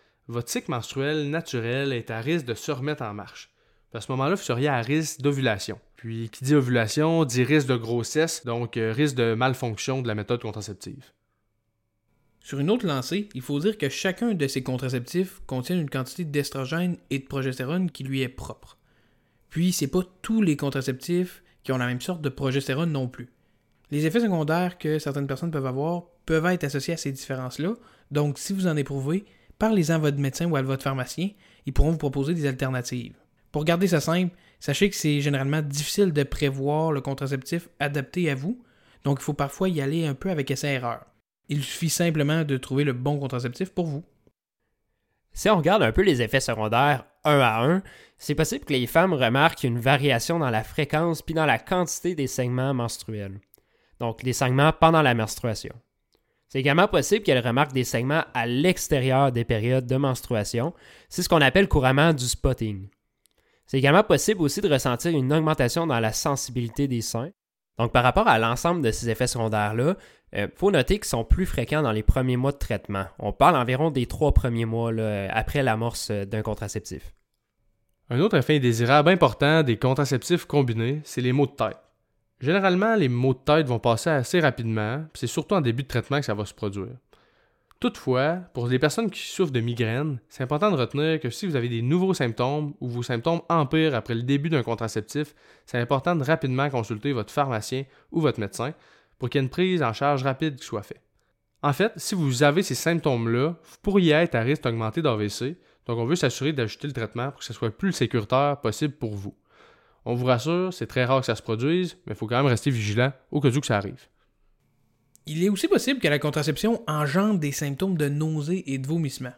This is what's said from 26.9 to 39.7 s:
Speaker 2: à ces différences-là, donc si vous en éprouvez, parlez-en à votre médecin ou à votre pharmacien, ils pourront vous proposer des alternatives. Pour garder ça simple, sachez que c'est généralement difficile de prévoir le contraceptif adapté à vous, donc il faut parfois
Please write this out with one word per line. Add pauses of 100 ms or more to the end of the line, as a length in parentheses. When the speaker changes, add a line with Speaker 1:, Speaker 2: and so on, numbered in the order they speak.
Speaker 2:
à
ces
différences-là, (340)
donc
si
vous
en
éprouvez, (340)
parlez-en
à
votre
médecin
ou
à
votre
pharmacien, (340)
ils
pourront
vous
proposer
des
alternatives. (360)
Pour
garder
ça
simple, (240)
sachez
que
c'est
généralement
difficile
de
prévoir
le
contraceptif (100)
adapté
à
vous, (400)
donc
il
faut
parfois